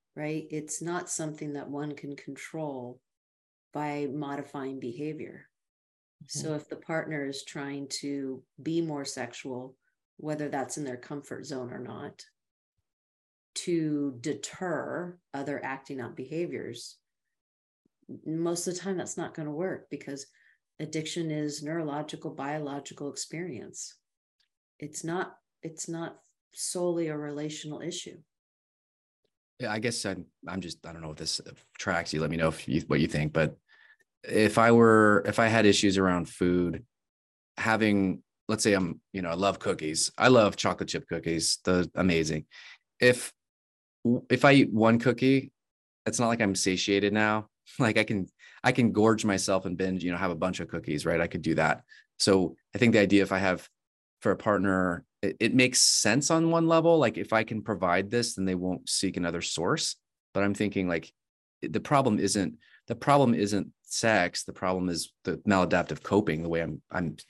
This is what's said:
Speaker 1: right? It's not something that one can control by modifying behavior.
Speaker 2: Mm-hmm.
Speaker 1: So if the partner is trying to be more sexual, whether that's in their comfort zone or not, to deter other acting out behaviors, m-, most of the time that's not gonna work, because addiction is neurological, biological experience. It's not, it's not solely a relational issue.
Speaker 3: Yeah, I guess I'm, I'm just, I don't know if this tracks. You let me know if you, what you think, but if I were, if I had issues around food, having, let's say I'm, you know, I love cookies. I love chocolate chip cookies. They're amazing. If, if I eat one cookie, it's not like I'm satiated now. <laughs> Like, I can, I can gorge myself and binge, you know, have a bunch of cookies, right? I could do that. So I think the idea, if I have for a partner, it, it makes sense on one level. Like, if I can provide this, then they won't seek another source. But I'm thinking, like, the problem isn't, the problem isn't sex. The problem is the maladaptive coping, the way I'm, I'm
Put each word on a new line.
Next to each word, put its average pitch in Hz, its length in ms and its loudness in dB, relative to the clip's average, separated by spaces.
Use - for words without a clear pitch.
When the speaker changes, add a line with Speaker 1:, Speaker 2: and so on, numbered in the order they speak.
Speaker 1:
right? 156 340 -6
It's 151 320 -8
not 170 280 -6
something 151 440 -8
that 143 160 -10
one 143 260 -6
can 143 200 -12
control 139 840 -10
by 147 380 -4
modifying 139 680 -8
behavior. 147 680 -10
Speaker 2:
Mm-hmm. 147 160 -12
Speaker 1:
So 151 160 -4
if 147 140 -10
the 151 60 -10
partner 156 520 -6
is 139 160 -10
trying 139 440 -10
to 135 420 -8
be 165 200 -2
more 147 240 -6
sexual, 127 720 -10
whether 151 320 -6
that's 135 280 -6
in 127 60 -6
their 127 140 -8
comfort - 500 -12
zone 127 240 -10
or 127 80 -12
not, - 440 -14
to 151 680 -4
deter 151 960 -8
other 139 300 -6
acting 135 360 -10
out 117 160 -10
behaviors, 135 840 -8
m-, 160 320 -8
most 170 260 -4
of 180 60 -4
the 180 60 -8
time 190 180 -6
that's - 200 -8
not 165 160 -8
gonna 151 180 -8
work, 165 380 -6
because 139 360 -12
addiction 156 520 -6
is 151 300 -6
neurological, 151 680 -8
biological 143 800 -8
experience. - 840 -12
It's 147 240 -12
not, 170 320 -6
it's 156 280 -12
not 165 280 -10
solely 175 540 -2
a 151 100 -4
relational 151 640 -8
issue. - 360 -10
Speaker 3:
Yeah, 117 120 -4
I 110 80 -2
guess 117 260 -2
I'm, 90 200 -6
I'm 90 140 -6
just, 82 240 -12
I 82 80 -12
don't 82 100 -14
know 78 80 -8
if 76 60 -12
this 80 220 -6
tracks. 85 360 -2
You 76 80 0
let 78 100 0
me 82 60 -2
know 82 100 2
if - 200 -4
you, 82 200 2
what 73 120 2
you 80 80 4
think, 76 240 -2
but 78 240 2
if 107 340 4
I 117 140 10
were, 110 560 8
if 107 120 -2
I 113 80 6
had 110 200 6
issues 98 300 6
around 90 320 2
food, 90 540 0
having, 104 640 2
let's 107 160 -2
say 107 100 6
I'm, 90 260 0
you 95 80 -4
know, 87 80 -4
I 85 60 -2
love 95 240 0
cookies. 78 580 -4
I 120 120 6
love 110 260 6
chocolate 92 340 -2
chip 82 180 -6
cookies. 82 560 -2
They're 90 300 2
amazing. 80 520 0
If, 123 320 4
if - 140 4
I 139 80 10
eat 139 200 6
one 113 240 6
cookie, 131 540 2
it's 107 120 -2
not 120 80 2
like 117 140 2
I'm 98 140 2
satiated 98 580 2
now. 107 380 2
<laughs> - 40 -20
Like, 110 180 4
I 110 60 6
can, 101 240 -2
I 127 80 4
can 117 180 4
gorge 107 320 4
myself 95 420 0
and 90 120 -6
binge, 92 260 -2
you 90 80 -2
know, 87 60 -4
have 90 140 -2
a 82 40 -4
bunch 92 240 -2
of 85 80 -8
cookies, 76 380 -6
right? 85 160 0
I 85 60 -2
could 85 160 -6
do 78 120 0
that. 78 280 2
So 95 360 4
I 101 40 -2
think 117 120 6
the 110 80 6
idea, 101 220 6
if 95 100 0
I 95 60 2
have 92 320 0
for 107 120 0
a - 20 -2
partner, 92 720 0
it, - 180 -4
it 113 160 2
makes 127 240 4
sense 131 520 2
on 165 200 2
one 165 160 2
level. 165 320 6
Like, 120 180 2
if 95 140 -6
I 110 140 4
can 110 160 -6
provide 92 500 0
this, 120 240 -2
then 95 80 -4
they 92 120 0
won't 90 340 -4
seek 92 260 -2
another 85 260 -4
source. 95 540 -2
But 98 100 0
I'm 101 100 0
thinking, 101 360 -2
like, 85 240 -4
the 101 180 -4
problem 131 400 2
isn't, 95 360 0
the 120 80 -6
problem 139 400 4
isn't 101 340 0
sex. 98 600 0
The - 100 -12
problem 92 360 -2
is 82 240 -6
the 80 140 -2
maladaptive 87 560 2
coping, 82 400 2
the 85 60 -4
way 82 140 0
I'm, 80 180 -8
I'm 87 240 -4